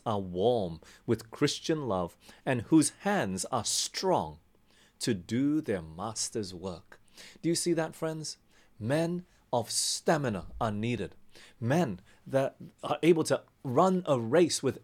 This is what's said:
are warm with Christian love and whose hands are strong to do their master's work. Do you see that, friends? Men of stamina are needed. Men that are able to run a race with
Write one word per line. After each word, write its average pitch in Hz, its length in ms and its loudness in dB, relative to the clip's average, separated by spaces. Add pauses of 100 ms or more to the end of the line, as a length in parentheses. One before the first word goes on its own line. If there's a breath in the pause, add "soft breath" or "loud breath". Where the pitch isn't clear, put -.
are 107 120 0
warm 92 640 0 (260 loud breath)
with - 240 0
Christian 147 580 -2
love 90 280 -2 (300 loud breath)
and 123 160 0
whose 302 380 6
hands 120 520 -2
are 127 140 0
strong 104 720 0 (640 soft breath)
to - 120 0
do 120 480 0
their 107 220 -2
master's 92 720 -8
work. 87 460 -10 (420 loud breath)
Do 165 80 0
you 170 40 0
see 170 200 0
that, 160 200 -2
friends? 160 440 -6 (400 soft breath)
Men 165 460 -2 (280 soft breath)
of 117 180 0
stamina 131 760 0 (120)
are 113 140 0
needed. 104 440 -4 (440 loud breath)
Men 127 400 0 (260 soft breath)
that 135 300 0 (260)
are - 200 -2
able 156 220 6
to 135 180 0 (200)
run 180 440 2
a 139 120 2
race 139 440 2
with 131 220 -2